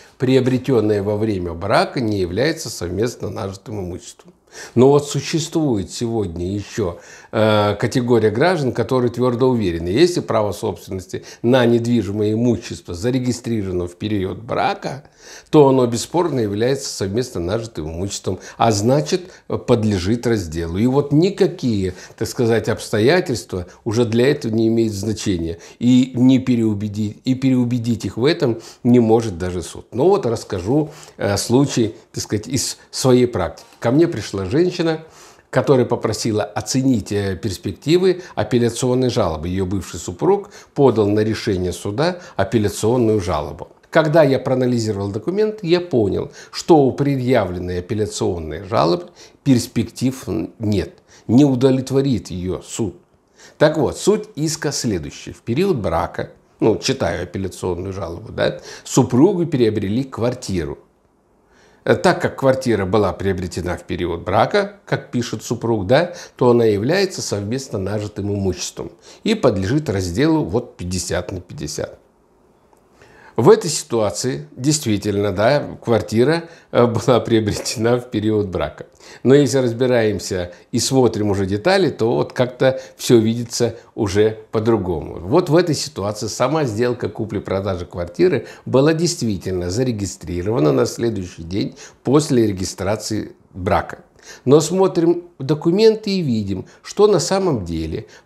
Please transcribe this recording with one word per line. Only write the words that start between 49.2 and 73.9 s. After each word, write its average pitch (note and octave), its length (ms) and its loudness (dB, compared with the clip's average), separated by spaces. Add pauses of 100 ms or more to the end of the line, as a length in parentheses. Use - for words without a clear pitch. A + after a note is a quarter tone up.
перспектив B2 840 0 (300)
нет, G#2 400 -2 (280)
не B2+ 180 6
удовлетворит C3 840 0
ее F2+ 320 -6
суд. G#2 320 -6 (640)
Так D#3 180 4
вот, G#2+ 220 0
суть G#3 380 2
иска D3+ 360 -4
следующая. F2+ 600 -6
В - 100 -18
период D#3+ 340 0
брака, E2+ 540 -4 (300)
ну, G#2+ 160 4
читаю F2 480 -2
апелляционную F#2 680 -6
жалобу, F#2 400 -10
да, - 280 -2 (240)
супруги D#3+ 600 4
приобрели A2+ 600 0
квартиру. G2+ 760 -6 (1040)
Э, A#2+ 120 4
так F3 260 2
как - 160 -4
квартира A#2+ 480 2
была G2 260 2
приобретена F2+ 640 -4
в - 80 -14
период F2 380 -6
брака, A#2 540 0 (100)
как - 240 -6
пишет A#2 320 -4
супруг, A2+ 440 -2
да, D3+ 280 2 (220)
то B2 140 4
она A#2+ 140 6
является C3 580 0
совместно A2 560 -6
нажитым G2+ 540 -6
имуществом - 600 -4 (320)
и A3 100 2
подлежит B2 540 0
разделу G#2+ 560 0
вот F#2+ 320 -4
пятьдесят F2+ 560 -6
на F2+ 80 -8
пятьдесят. - 580 -10 (1400)
В A#2+ 140 4
этой G#3 220 6
ситуации A#2+ 840 -4